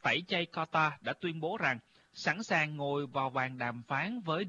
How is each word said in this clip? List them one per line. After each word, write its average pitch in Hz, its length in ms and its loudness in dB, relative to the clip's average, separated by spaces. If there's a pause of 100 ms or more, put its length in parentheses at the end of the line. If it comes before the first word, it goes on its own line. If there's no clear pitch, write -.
tẩy 139 260 2
chay 170 240 0
Qatar 156 380 2 (100)
đã - 200 -2
tuyên 165 200 -2
bố 170 200 -2
rằng 131 180 2 (360)
sẵn 165 280 -2
sàng 151 340 2
ngồi 143 300 0
vào 135 240 0
bàn 131 280 -2
đàm 120 240 -4
phán 175 380 -2
với 170 280 0